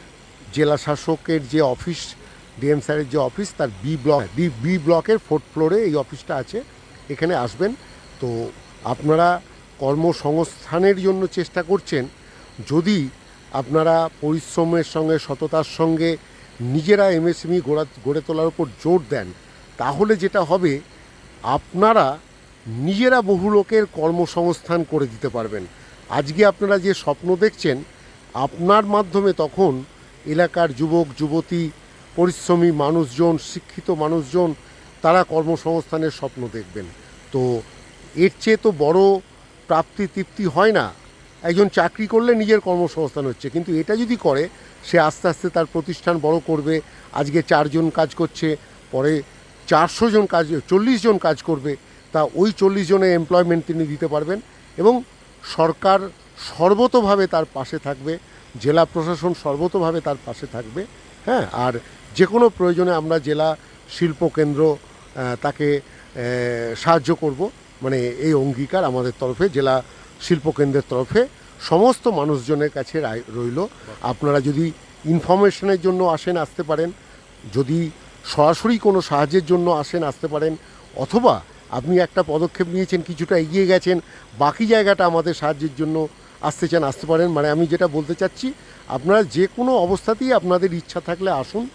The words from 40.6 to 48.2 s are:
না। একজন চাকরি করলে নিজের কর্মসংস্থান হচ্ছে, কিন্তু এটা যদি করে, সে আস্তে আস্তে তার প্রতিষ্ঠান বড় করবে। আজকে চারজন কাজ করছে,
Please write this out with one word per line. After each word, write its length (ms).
না। 200
একজন 260
চাকরি 380
করলে 280
নিজের 260
কর্মসংস্থান 640
হচ্ছে, 240
কিন্তু 220
এটা 240
যদি 200
করে, 320
সে 140
আস্তে 300
আস্তে 200
তার 180
প্রতিষ্ঠান 520
বড় 280
করবে। 340
আজকে 300
চারজন 480
কাজ 240
করছে, 420